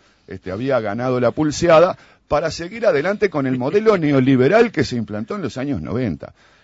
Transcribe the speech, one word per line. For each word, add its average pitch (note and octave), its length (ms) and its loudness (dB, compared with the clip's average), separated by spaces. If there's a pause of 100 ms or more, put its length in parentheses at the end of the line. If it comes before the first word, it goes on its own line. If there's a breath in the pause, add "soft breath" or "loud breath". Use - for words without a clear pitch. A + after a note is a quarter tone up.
(260 soft breath)
este, F#2 240 -12
había C3 300 -2
ganado A#2+ 400 -2
la A#2 120 2
pulseada D#3+ 640 4 (300 loud breath)
para D3+ 240 -2
seguir G3 360 -10
adelante F#3+ 440 2
con C#3 160 -2
el C3 120 -2
modelo G3+ 380 2
<laughs> - 20 0
neoliberal C#3+ 760 2
que D3 120 -2
se B2 120 -6
implantó G#2+ 400 -6
en G3 60 -8
los A2+ 140 -8
años C3 260 -6
noventa. F2+ 500 -6 (320 soft breath)